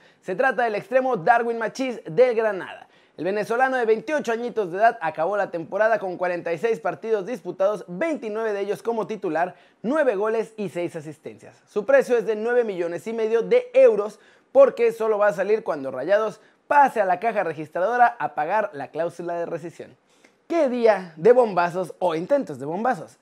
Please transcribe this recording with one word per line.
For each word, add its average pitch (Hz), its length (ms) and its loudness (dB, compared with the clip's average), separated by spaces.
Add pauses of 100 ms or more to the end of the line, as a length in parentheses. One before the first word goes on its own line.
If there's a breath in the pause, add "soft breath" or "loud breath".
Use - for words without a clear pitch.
(220 soft breath)
Se 185 140 -8
trata 254 280 0
del 220 120 -2
extremo 254 400 0
Darwin 233 420 2
Machís 226 460 -6
del 233 320 2
Granada. 185 540 -4 (260 soft breath)
El 143 80 -10
venezolano 220 540 0
de 240 80 -2
veintiocho 226 460 0
añitos 220 400 -4
de 180 60 -6
edad 226 240 2
acabó 165 360 -2
la 190 120 -2
temporada 202 480 0
con 185 200 -8
cuarenta 175 360 -4
y 170 60 -4
seis 226 200 -2
partidos 208 460 -4
disputados, 202 640 -4
veintinueve 220 680 -4
de 196 60 -4
ellos 202 240 -6
como 226 240 -4
titular, 180 480 -4 (260 soft breath)
nueve 262 320 2
goles 214 420 -2
y 202 140 -6
seis 170 260 -6
asistencias. 127 600 -16 (120)
Su 208 160 -4
precio 254 320 4
es 208 120 0
de 214 80 -2
nueve 240 280 0
millones 170 440 -6
y 226 60 -6
medio 226 280 0
de 240 320 0
euros, 214 460 6 (320 soft breath)
porque 240 400 6
solo 220 260 0
va 208 100 4
a 196 60 4
salir 196 300 0
cuando 147 260 -6
Rayados 190 520 -2 (260 soft breath)
pase 277 340 4
a 196 40 0
la 180 140 0
caja 214 240 0
registradora 170 760 0
a 151 160 -6
pagar 170 380 -2
la 139 160 -10
cláusula 170 440 -6
de 170 140 -4
rescisión. 160 500 -12 (500 soft breath)
¿Qué 311 220 2
día 208 460 2
de 170 160 4
bombazos 180 680 0
o 175 160 0
intentos 175 460 -2
de 135 80 -10
bombazos? 180 540 -4